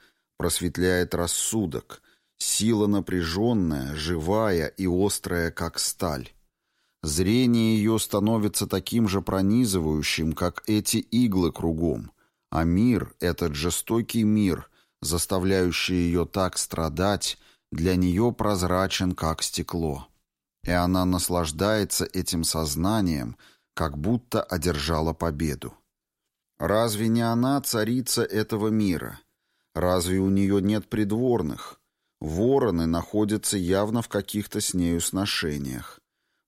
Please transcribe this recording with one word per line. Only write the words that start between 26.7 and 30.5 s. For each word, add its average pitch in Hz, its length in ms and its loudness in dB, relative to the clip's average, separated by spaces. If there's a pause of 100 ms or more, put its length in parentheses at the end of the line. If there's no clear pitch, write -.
не 113 120 2
она 120 400 2
царица 120 600 0
этого 107 460 -2
мира? 90 520 0 (540)
Разве 90 460 2
у 95 100 2
неё 98 300 4